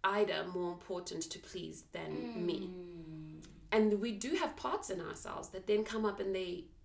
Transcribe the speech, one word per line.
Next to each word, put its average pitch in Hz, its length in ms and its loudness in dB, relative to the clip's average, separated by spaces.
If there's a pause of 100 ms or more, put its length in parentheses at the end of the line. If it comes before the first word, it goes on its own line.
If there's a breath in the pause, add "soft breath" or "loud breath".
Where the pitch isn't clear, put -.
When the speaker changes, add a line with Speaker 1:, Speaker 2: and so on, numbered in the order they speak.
Speaker 1:
Ida 190 500 4
more 175 200 0
important 175 580 -4
to - 80 -6
please 165 520 -8
than 175 540 -4
me?" 180 240 0
Speaker 2:
Mm. 160 760 -10 (260)
Speaker 1:
And 214 300 8
we 233 100 0
do 240 240 0
have - 200 0
parts 339 340 0
in 180 120 -2
ourselves - 480 -6
that 190 180 -8
then 208 160 6
come 220 220 0
up 196 140 2
and 190 160 2
they 180 300 -2 (200)